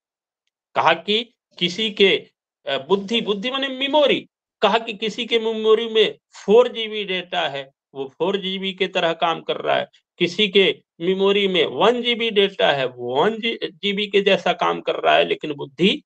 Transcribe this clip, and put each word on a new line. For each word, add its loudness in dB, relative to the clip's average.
कहा 4
कि -4
किसी -2
के, 2
अ, -2
बुद्धि, -2
बुद्धि -4
माने -4
memory, 0
कहा 2
कि -8
किसी -6
के 0
memory 2
में 2
फ़ोर 6
जीबी -6
data -4
है, -8
वो -8
फ़ोर -2
जीबी -6
के -2
तरह 0
काम -2
कर -6
रहा -2
है, -2
किसी 0
के 2
memory 2
में 2
वन 2
जीबी -2
data 2
है, 0
वो -6
वन 2
जीबी -4
के 2
जैसा 2
काम -2
कर -4
रहा 2
है, 4
लेकिन -4
बुद्धि -2